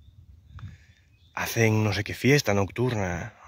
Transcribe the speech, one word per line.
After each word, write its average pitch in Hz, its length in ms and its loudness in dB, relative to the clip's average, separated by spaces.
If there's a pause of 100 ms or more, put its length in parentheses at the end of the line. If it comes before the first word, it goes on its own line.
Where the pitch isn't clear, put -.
(1400)
hacen 110 500 2
no 104 80 0
sé 98 120 -2
qué 87 100 -8
fiesta 131 400 4
nocturna 101 800 -2 (140)